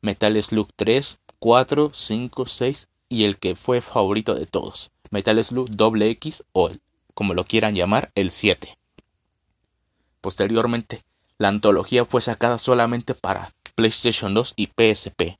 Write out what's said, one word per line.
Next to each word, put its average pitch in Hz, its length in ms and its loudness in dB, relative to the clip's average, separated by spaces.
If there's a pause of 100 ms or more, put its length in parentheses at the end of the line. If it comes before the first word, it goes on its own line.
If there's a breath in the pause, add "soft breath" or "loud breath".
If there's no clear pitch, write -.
Metal 107 420 0
Slug 107 320 -2
tres, 113 420 0 (220)
cuatro, 131 540 4
cinco, 120 520 -6
seis - 440 -6 (180)
y 110 160 2
el 101 140 2
que 90 180 -4
fue 123 260 -2
favorito 107 520 0
de 76 140 -4
todos, - 420 -8 (220)
Metal 107 300 0
Slug 123 280 -4
doble 107 400 2
X - 340 -8 (100)
o 87 160 2
el, - 120 -16 (320)
como 98 220 -4
lo 90 100 -2
quieran 110 300 0
llamar, 98 400 0
el 95 160 0
siete. - 440 0 (1500)
Posteriormente, 113 840 -2 (340)
la 101 120 2
antología 104 540 2
fue 120 160 0
sacada 120 380 0
solamente 120 560 0
para 95 380 -8 (240)
PlayStation 110 580 0
dos 117 220 0
y 104 120 -4
P 113 220 4
S 101 220 -4
P. 85 280 -4